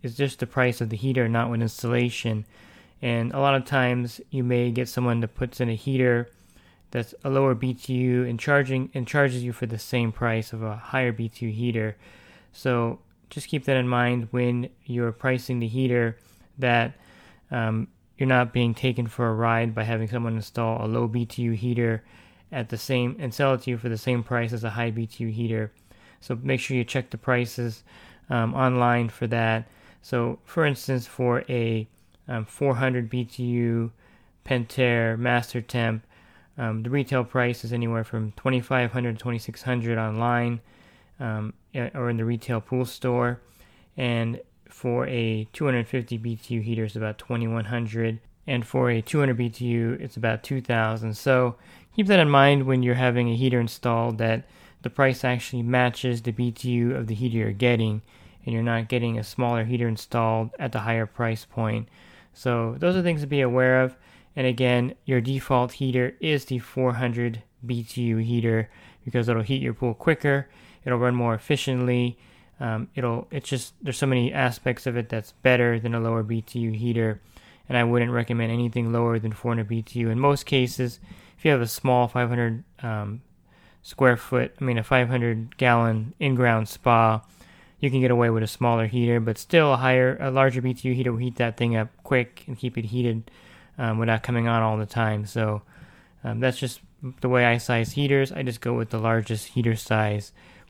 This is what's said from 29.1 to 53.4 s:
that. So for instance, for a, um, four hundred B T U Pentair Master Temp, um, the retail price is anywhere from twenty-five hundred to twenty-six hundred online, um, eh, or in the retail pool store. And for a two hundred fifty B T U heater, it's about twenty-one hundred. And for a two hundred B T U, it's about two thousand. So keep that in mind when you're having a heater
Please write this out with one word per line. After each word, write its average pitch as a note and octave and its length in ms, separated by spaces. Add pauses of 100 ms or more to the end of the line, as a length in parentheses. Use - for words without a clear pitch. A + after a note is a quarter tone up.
that. A2+ 420 (340)
So A#2 420
for D#3+ 200
instance, C3 420
for B2 420
a, A2+ 400 (400)
um, A2+ 160
four C3+ 320
hundred B2 340
B B2 140
T A#2+ 180
U A#2 500 (520)
Pentair A#2+ 720
Master A#2+ 420
Temp, A2+ 440 (540)
um, A2+ 240
the A#2+ 80
retail C3+ 320
price A#2+ 420
is A#2 80
anywhere A#2 300
from A2 300
twenty-five B2+ 580
hundred A#2+ 280
to - 40
twenty-six A#2 400
hundred A#2 360
online, A#2 600 (600)
um, A2 320 (220)
eh, B2 200
or A#2+ 160
in A#2 60
the A2+ 80
retail A#2 360
pool B2+ 240
store. B2 580 (540)
And A#2+ 440 (280)
for B2 380
a A2+ 460
two D3+ 140
hundred A#2+ 200
fifty B2 300
B A2+ 200
T - 180
U A2+ 80
heater, A2+ 220
it's G#2 120
about G#2+ 220
twenty-one A2+ 480
hundred. A2+ 540 (260)
And A#2+ 200
for B2+ 240
a A2+ 120
two - 160
hundred C3 180
B A#2+ 140
T B2 160
U, A#2 340
it's - 160
about A#2 260
two C3+ 180
thousand. A2+ 560
So B2+ 400 (380)
keep G#3 120
that G3 140
in D3+ 100
mind C#3 340
when C3 180
you're B2 120
having B2 340
a A#2 80
heater B2+ 240